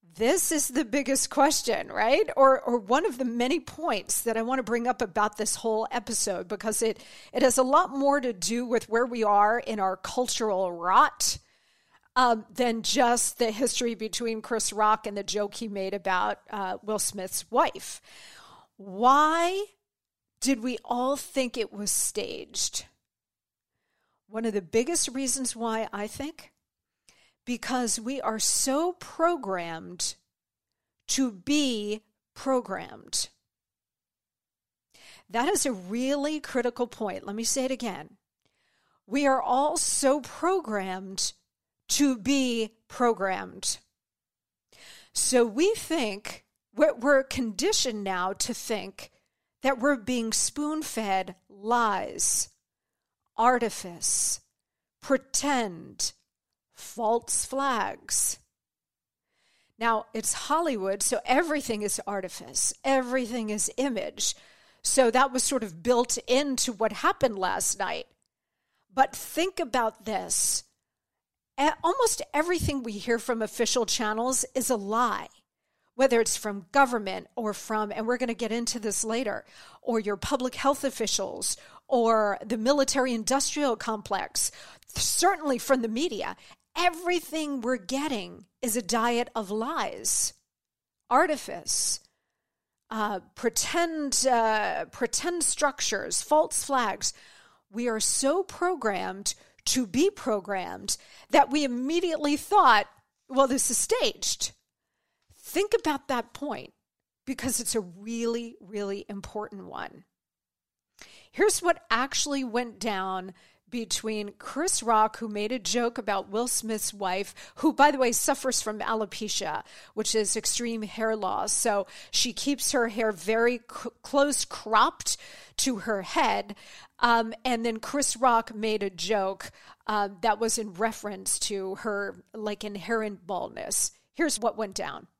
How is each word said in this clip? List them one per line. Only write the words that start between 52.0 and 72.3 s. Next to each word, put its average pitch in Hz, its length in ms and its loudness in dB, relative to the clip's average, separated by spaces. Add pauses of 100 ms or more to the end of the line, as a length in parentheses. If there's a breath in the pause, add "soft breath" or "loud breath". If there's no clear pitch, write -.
artifice, 226 1040 0 (640)
pretend, 254 1120 -2 (600)
false - 720 -2
flags. 262 920 -2 (1400)
Now, 226 360 0
it's 220 200 -2
Hollywood, 226 680 0
so - 220 0
everything 277 560 0
is 208 260 -4
artifice, - 680 -4 (100)
everything 247 680 0
is 208 260 -2
image. - 580 -2 (480 soft breath)
So 247 280 6
that 262 200 4
was 247 120 0
sort 247 200 0
of 170 200 -12
built 240 340 2 (100)
into 254 460 2
what 214 180 0
happened 247 460 2
last - 420 -2
night. 160 280 -4 (840)
But 254 220 2
think 370 440 -2
about 233 440 0
this. 185 600 -2 (920)
A-, 294 160 4 (100)
almost 440 380 2 (120)